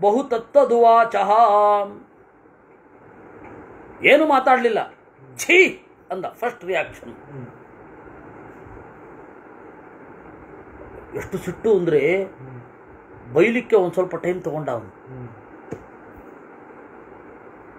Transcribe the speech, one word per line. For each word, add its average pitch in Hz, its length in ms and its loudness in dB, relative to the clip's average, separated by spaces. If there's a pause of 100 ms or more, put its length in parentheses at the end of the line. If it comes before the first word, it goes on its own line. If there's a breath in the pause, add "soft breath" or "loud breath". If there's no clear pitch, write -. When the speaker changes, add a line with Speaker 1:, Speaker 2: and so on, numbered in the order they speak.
Speaker 1:
ಬಹುತತ್ತದುವಾಚಃ. 226 1300 2 (2750)
ಏನು 302 220 6
ಮಾತಾಡ್ಲಿಲ್ಲ, 254 680 0 (440)
ಛೀ - 500 2 (240)
ಅಂದ 185 140 -10
first - 400 -10
reaction. 156 500 -8
Speaker 2:
ಹ್ಮ್. 135 320 -20 (3750)
Speaker 1:
ಎಷ್ಟು 180 220 -10
ಸಿಟ್ಟು 190 400 -2
ಅಂದ್ರೆ 165 460 0
Speaker 2:
ಹ್ಮ್. - 1080 -20
Speaker 1:
ಬೈಲಿಕ್ಕೆ 226 420 0
ಒಂದ್ 180 160 0
ಸ್ವಲ್ಪ 180 240 -4
time 180 260 -6
ತಗೊಂಡ 147 280 -8
ಅವನು. 113 140 -8
Speaker 2:
ಹ್ಮ್. 123 440 -20 (2500)